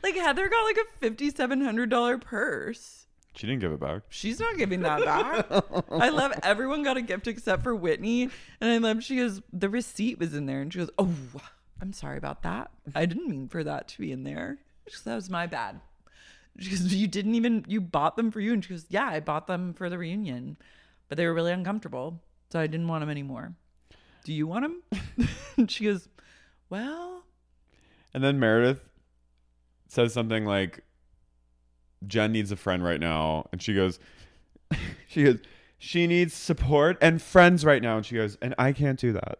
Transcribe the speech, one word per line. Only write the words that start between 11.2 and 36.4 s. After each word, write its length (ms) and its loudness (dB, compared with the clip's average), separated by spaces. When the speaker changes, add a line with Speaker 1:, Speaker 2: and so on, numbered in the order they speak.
Speaker 1:
I'm 100 -8
sorry 260 -10
about 260 -8
that. 280 -6
I 100 2
didn't 220 -4
mean 220 -6
for 120 -6
that 280 -6
to 100 -20
be 140 -6
in 100 -10
there." 360 -10
She 60 -20
goes, 100 -18
"That 120 -6
was 140 -8
my 180 -4
bad." 340 -8
She 100 -10
goes, 260 0
"You 140 2
didn't 260 0
even, 320 2
you 140 -2
bought 340 0
them 160 0
for 80 -8
you." 140 0
And 100 0
she 60 -12
goes, 180 -12
"Yeah, 220 0
I 100 -2
bought 280 -4
them 260 -4
for 160 -6
the 80 -6
reunion, 580 -6
but 80 -6
they 80 2
were 80 2
really 180 0
uncomfortable, 680 -6
so 80 0
I 60 0
didn't 200 -2
want 160 -2
'em 60 -4
anymore. 440 -8
Do 80 -10
you 160 -2
want 160 -2
'em?" 180 -6
<laughs> 400 -2
And 120 4
she 140 -6
goes, 240 0
"Well." 560 -10
Speaker 2:
And 100 -2
then 160 4
Meredith 480 4
says 240 2
something 320 0
like, 400 0
"Jen 260 2
needs 180 0
a 40 -2
friend 280 0
right 160 0
now." 520 0
And 100 -8
she 120 -2
goes, 260 2
<laughs> 360 -6
she 160 2
goes, 140 8
"She 300 0
needs 260 4
support 680 2